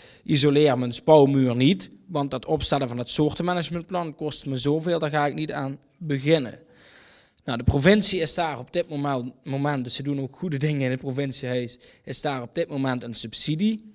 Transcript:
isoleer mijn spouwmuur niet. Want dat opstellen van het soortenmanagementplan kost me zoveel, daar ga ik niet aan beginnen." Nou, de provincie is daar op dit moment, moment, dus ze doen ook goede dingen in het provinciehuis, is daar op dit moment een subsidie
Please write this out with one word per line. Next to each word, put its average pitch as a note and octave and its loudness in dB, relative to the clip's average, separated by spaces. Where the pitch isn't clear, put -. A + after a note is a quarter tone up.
isoleer C#3+ 4
mijn B2 -2
spouwmuur C#3 6
niet. D3+ 2
Want C#3+ -4
dat C3 -6
opstellen C#3 0
van A#2+ -8
het B2 -6
soortenmanagementplan E3+ -2
kost - -8
me C3+ -4
zoveel, D#3 0
daar D#3 -2
ga D3 0
ik C#3 -4
niet D#3 -6
aan C3+ -6
beginnen." C#3+ 0
Nou, B2 -4
de B2 -6
provincie F#3 4
is D#3+ 2
daar D#3 -4
op B2+ -14
dit F3 -2
moment, C#3 -4
moment, C#3 -2
dus A2+ -8
ze C#3 -6
doen C#3 -4
ook C3+ -8
goede E3 -6
dingen C#3+ -2
in C3 0
het B2+ -4
provinciehuis, B2+ -6
is - -4
daar C3+ -4
op A#2 -14
dit E3 -2
moment C3+ -2
een A#2+ -10
subsidie F3+ -4